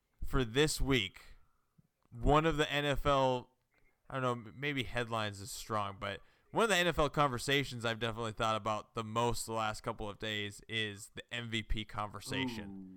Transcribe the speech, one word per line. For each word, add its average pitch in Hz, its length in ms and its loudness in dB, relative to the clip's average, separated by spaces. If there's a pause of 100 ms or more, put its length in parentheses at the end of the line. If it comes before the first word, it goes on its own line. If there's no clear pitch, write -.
(260)
for 135 180 2
this 135 360 2
week, 127 400 2 (920)
one 135 340 6
of 160 120 4
the 147 140 2
N 143 140 0
F 143 220 2
L, 131 420 4 (640)
I - 40 -8
don't 131 80 -4
know, 127 100 2
m-, 110 260 -8
maybe 139 240 0
headlines 110 580 -2
is 98 100 -10
strong, 101 480 -4
but 101 220 -6 (300)
one 190 140 2
of 226 40 4
the 196 80 4
N 175 120 4
F 156 100 0
L 151 100 4
conversations 131 760 0
I've 113 140 -2
definitely 113 320 -2
thought 110 240 0
about 107 380 -4
the 117 100 -4
most 113 420 0
the 113 60 -6
last 110 300 -2
couple 107 280 -6
of 95 80 -12
days 104 500 -4
is 107 460 -2
the - 80 -10 (100)
M 120 160 -6
V 113 140 0
P 107 220 0
conversation. 101 1120 -6